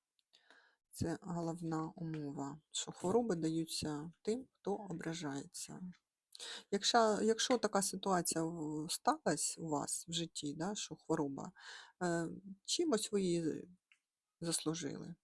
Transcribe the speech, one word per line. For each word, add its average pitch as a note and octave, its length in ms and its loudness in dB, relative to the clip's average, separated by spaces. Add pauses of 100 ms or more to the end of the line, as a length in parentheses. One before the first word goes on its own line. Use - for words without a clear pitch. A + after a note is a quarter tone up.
(920)
Це E3 300 -2
головна E3 760 -2
умова, D3 640 -6 (100)
що - 220 -6
хвороби A3 440 2
даються D#3+ 760 -2 (100)
тим, B3 320 0
хто G3 200 -4
ображається. E3 1040 -6 (880)
Якщо, G#3+ 520 6
якщо A3 360 4
така G3+ 240 4
ситуація F#3 600 2
в-, D#3 460 -2
сталась - 680 2
у E3 100 -4
вас C#3+ 400 -2
в E3 40 -8
житті, D#3+ 420 -4
да, F3 200 -2
що D#3 220 -8
хвороба, D#3 560 -2 (500)
е, E3+ 260 0 (360)
чимось C#4 480 0
ви G3+ 100 2
її E3+ 460 2 (720)
заслужили. E3 840 -2